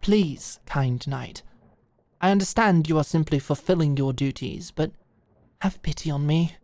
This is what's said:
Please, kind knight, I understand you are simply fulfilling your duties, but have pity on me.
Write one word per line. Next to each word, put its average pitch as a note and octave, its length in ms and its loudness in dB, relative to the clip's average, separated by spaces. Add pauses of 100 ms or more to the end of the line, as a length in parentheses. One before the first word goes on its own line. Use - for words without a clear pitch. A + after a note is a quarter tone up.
Please, G3 640 0
kind B2+ 400 -2
knight, C3 360 -8 (760)
I F#3 100 4
understand G3 580 4
you D#3+ 100 2
are D#3+ 60 2
simply D#3 340 0
fulfilling D3+ 580 0
your C3+ 160 0
duties, C3+ 580 -6
but D#3 220 -4 (720)
have F#3+ 200 -2
pity - 280 -4
on C#3+ 160 -2
me. E3 380 2